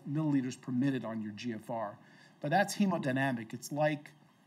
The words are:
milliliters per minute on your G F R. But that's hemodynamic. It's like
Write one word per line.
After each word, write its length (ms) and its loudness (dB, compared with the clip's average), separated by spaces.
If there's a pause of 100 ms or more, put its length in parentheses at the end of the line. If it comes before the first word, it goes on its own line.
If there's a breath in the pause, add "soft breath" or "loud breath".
milliliters 500 2
per 120 -10
minute 340 2
on 160 -4
your 100 -6
G 220 -6
F 160 -10
R. 280 -6 (440 loud breath)
But 100 -2
that's 240 4
hemodynamic. 760 0
It's 180 -12
like 400 0 (360)